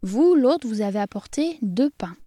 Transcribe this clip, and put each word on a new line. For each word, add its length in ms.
Vous, 340
l'autre, 320
vous 140
avez 180
apporté 600
deux 280
pains. 260